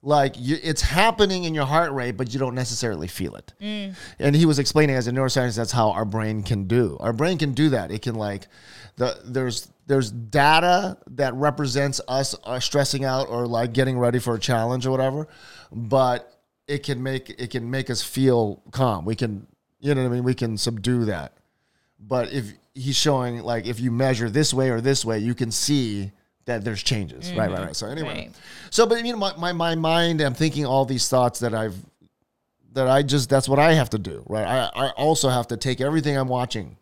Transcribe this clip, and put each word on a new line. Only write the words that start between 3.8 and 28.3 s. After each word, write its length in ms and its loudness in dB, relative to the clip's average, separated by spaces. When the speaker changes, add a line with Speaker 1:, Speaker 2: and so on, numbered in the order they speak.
Speaker 1:
And 160 4
he 100 6
was 140 4
explaining, 360 4
as 120 0
a 40 -2
neuroscientist, 460 0
that's 160 -2
how 180 4
our 140 0
brain 380 -2
can 240 -2
do. 320 2
Our 120 -2
brain 260 0
can 160 -2
do 160 2
that. 220 -2
It 120 -6
can, 120 -4
like, 320 -6
the, 280 -2
there's, 420 -4
there's 240 2
data 840 4
that 220 -2
represents 760 0
us, 360 -2
uh, 160 -6
stressing 440 0
out 260 0
or, 180 -2
like, 260 -2
getting 260 2
ready 200 2
for 160 -2
a 40 -6
challenge 460 -2
or 60 0
whatever, 360 0
but 640 0
it 160 -6
can 200 -4
make, 260 -6
it 100 -8
can 200 -6
make 200 -4
us 140 -2
feel 580 2
calm. 340 0
We 100 -2
can, 300 -6
you 160 0
know 80 0
what 80 0
I 20 0
mean? 100 -2
We 120 2
can 220 -4
subdue 480 0
that. 280 -6
But 320 -4
if 140 -6
he's 200 -4
showing, 460 0
like, 240 -4
if 140 -6
you 120 0
measure 380 0
this 240 2
way 160 2
or 120 0
this 220 0
way, 160 -2
you 160 -2
can 160 -4
see 600 -2
that 180 -4
there's 200 -6
changes. 480 -4
Right, 180 0
right, 0 -
Speaker 2:
Mm-hmm. 160 -4
Speaker 1:
right. 100 -10
So 120 -8
anyway, 280 -8
Speaker 2:
Right. 160 -12